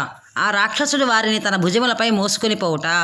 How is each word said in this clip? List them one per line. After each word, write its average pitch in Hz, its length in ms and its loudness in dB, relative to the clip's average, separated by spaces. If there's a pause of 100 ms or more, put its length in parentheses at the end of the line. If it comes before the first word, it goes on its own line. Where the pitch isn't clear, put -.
(380)
ఆ 196 120 0
రాక్షసుడు 269 560 0
వారిని 220 340 2
తన 208 160 0
భుజములపై 226 540 0
మోసుకొని 208 460 0
పోవుట. 165 320 -2 (160)